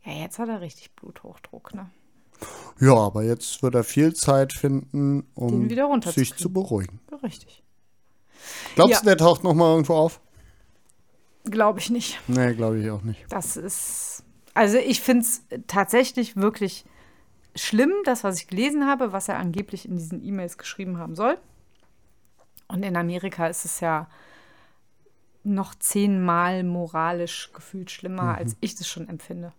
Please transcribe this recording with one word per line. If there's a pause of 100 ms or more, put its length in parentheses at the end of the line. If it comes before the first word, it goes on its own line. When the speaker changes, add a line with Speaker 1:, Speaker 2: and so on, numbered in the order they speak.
Speaker 1:
ja,
jetzt
hat
er
richtig
Bluthochdruck,
ne? (880)
Speaker 2:
Ja,
aber
jetzt
wird
er
viel
Zeit
finden,
um
Speaker 1:
Den
wieder
runterzukriegen.
Speaker 2:
sich
zu
beruhigen. (100)
Speaker 1:
Ja,
richtig. (1120)
Speaker 2:
Glaubst
Speaker 1:
Ja.
Speaker 2:
du,
der
taucht
noch
mal
irgendwo
auf? (1200)
Speaker 1:
Glaub
ich
nicht. (100)
Speaker 2:
Nee,
glaub
ich
auch
nicht.
Speaker 1:
Das
ist, (320)
also
ich
find's (240)
tatsächlich
wirklich (680)
schlimm, (140)
das,
was
ich
gelesen
habe,
was
er
angeblich
in
diesen
E-Mails
geschrieben
haben
soll. (1300)
Und
in
Amerika
ist
es
ja (1400)
noch
zehnmal
moralisch
gefühlt
schlimmer,
Speaker 2:
Mhm.
Speaker 1:
als
ich
das
schon
empfinde.